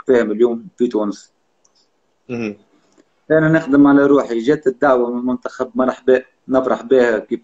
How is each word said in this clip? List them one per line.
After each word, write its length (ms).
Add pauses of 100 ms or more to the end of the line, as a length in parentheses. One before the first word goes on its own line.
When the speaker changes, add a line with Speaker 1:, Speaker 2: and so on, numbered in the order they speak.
Speaker 1:
فيهم 240
اليوم 360 (120)
في 80
تونس. 460 (960)
Speaker 2:
مهم. 280 (760)
Speaker 1:
انا 180
نخدم 380
على 200
روحي، 320
جات 280
الدعوه 440
من 80
المنتخب 560
مرحبا، 480 (260)
نفرح 340
بها 360
كيف 260